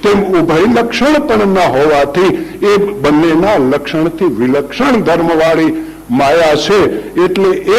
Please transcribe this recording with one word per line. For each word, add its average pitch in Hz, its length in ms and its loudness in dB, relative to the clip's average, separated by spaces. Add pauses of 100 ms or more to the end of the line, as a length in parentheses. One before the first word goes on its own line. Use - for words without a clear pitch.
તેમ - 160 2 (200)
ઉભય 160 360 0
લક્ષણ 240 400 0 (120)
પણ 220 200 0
ન 190 120 2
હોવાથી 147 760 2 (300)
એ 202 100 2 (280)
બંનેના 165 580 2
લક્ષણથી 156 680 -2
વિલક્ષણ 143 800 -2
ધર્મવાળી 160 680 0 (380)
માયા 147 460 2
છે. 202 220 0 (460)
એટલે 190 240 0 (260)
એ 233 40 2